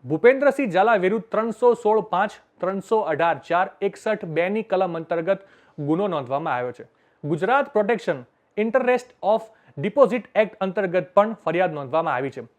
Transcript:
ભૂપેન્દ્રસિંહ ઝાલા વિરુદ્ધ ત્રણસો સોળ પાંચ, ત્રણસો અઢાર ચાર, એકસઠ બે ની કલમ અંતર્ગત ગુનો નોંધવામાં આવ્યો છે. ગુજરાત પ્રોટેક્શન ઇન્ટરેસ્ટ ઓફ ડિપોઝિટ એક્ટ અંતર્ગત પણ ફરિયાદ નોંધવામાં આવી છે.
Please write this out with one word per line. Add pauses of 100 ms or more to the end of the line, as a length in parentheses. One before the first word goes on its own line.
ભૂપેન્દ્રસિંહ
ઝાલા
વિરુદ્ધ
ત્રણસો
સોળ (140)
પાંચ, (220)
ત્રણસો
અઢાર (160)
ચાર, (140)
એકસઠ (140)
બે
ની
કલમ
અંતર્ગત (320)
ગુનો
નોંધવામાં
આવ્યો
છે. (340)
ગુજરાત
પ્રોટેક્શન (320)
ઇન્ટરેસ્ટ (200)
ઓફ (320)
ડિપોઝિટ
એક્ટ
અંતર્ગત
પણ
ફરિયાદ
નોંધવામાં
આવી
છે.